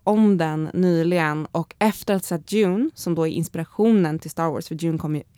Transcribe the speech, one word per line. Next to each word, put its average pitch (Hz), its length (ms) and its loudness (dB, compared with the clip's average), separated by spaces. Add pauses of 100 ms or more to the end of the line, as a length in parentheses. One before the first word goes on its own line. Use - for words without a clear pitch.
om 208 340 4
den 156 360 -2
nyligen. 165 800 2
Och 165 260 -6
efter 208 360 0
att 185 80 -2
ha 175 160 -6
sett - 80 -16
Dune, 208 480 0
som 175 200 -4
då 160 120 0
är 160 40 -4
inspirationen 165 880 0
till - 120 -14
Star 165 200 -4
Wars, 143 180 -6
för 170 60 -8
Dune 165 240 -2
kom 151 180 -4
ju 143 60 -8 (160)